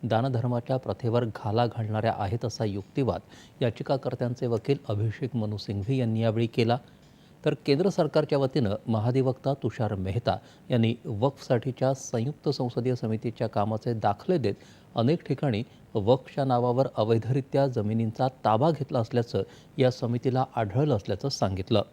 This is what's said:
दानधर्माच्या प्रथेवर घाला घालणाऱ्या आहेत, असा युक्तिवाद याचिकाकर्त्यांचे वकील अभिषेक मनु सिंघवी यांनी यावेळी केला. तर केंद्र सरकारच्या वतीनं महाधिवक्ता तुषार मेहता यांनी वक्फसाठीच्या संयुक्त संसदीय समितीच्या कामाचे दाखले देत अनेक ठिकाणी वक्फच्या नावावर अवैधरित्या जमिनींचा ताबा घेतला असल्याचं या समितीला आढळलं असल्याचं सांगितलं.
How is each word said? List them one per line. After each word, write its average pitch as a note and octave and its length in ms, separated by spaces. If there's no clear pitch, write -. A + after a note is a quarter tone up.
दानधर्माच्या A#2+ 720
प्रथेवर A2+ 480
घाला A2+ 420
घालणाऱ्या G#2+ 500
आहेत, - 280
असा A2+ 200
युक्तिवाद G2+ 560
याचिकाकर्त्यांचे B2+ 840
वकील A#2 300
अभिषेक A2 480
मनु G#2+ 200
सिंघवी G2+ 400
यांनी A2+ 260
यावेळी A2+ 240
केला. A#2 320
तर D3 100
केंद्र D3+ 220
सरकारच्या D3+ 500
वतीनं B2+ 360
महाधिवक्ता B2 680
तुषार G#2+ 400
मेहता F#2+ 420
यांनी A#2 240
वक्फसाठीच्या C3 920
संयुक्त C3 540
संसदीय B2+ 460
समितीच्या A2+ 520
कामाचे A2 460
दाखले A2 460
देत G#2 160
अनेक B2 320
ठिकाणी B2 340
वक्फच्या A#2+ 500
नावावर B2 420
अवैधरित्या A#2 680
जमिनींचा A2+ 640
ताबा A2+ 260
घेतला C#3 280
असल्याचं A2+ 440
या B2+ 120
समितीला B2 540
आढळलं A#2+ 400
असल्याचं G2+ 320
सांगितलं. G2 540